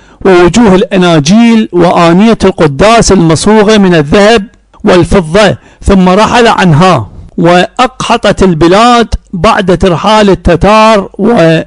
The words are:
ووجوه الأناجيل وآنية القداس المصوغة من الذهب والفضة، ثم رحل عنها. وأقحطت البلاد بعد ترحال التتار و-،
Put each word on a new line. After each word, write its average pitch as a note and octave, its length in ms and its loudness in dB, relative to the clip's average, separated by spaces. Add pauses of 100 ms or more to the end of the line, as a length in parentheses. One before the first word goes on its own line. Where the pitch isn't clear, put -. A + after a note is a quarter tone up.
(240)
ووجوه F#3 500 2
الأناجيل G3 960 0
وآنية F3 720 0
القداس F#3+ 680 0
المصوغة G3 640 0
من F#3+ 180 2
الذهب G3+ 500 0 (400)
والفضة، F#3 720 0 (280)
ثم F#3 240 2
رحل A3 380 0
عنها. F3 600 0 (300)
وأقحطت F#3 1040 -2
البلاد G3 640 2 (240)
بعد F#3 460 -2
ترحال G3 520 0
التتار G3 800 0 (100)
و-، F3 480 0